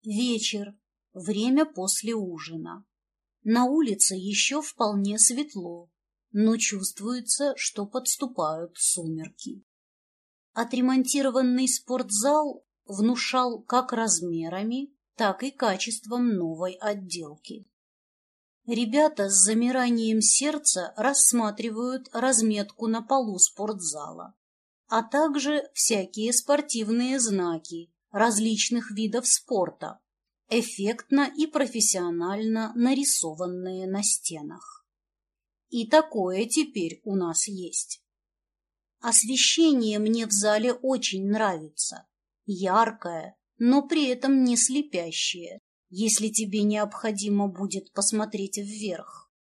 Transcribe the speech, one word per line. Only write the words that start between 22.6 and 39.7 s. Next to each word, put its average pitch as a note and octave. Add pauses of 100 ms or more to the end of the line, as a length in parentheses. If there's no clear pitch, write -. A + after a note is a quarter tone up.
на A3+
полу A3+
спортзала, E3 (560)
а A3+
также C#4+
всякие G#3+
спортивные B3
знаки E3+ (180)
различных A3
видов A3
спорта, - (480)
эффектно A#3+
и D#4
профессионально A3
нарисованные F#3
на G3
стенах. - (840)
И A#3
такое A3+
теперь A3
у G3
нас E3+
есть. F#3 (960)
Освещение A#3+